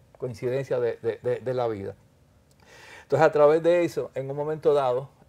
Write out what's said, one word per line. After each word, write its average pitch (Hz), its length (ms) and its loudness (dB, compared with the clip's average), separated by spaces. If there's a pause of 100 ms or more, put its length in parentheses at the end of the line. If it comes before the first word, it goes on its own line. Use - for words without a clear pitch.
(180)
Coincidencia 127 600 -4
de, 117 240 -2
de, 110 180 -4
de, 120 200 -4
de 123 120 -6
la 123 140 -2
vida. 98 260 -8 (1120)
Entonces, 143 240 2
a 143 40 4
través 147 300 6
de 170 220 4
eso, 143 320 -4
en 135 160 -6
un 139 40 -10
momento 151 380 -2
dado, 135 360 0 (200)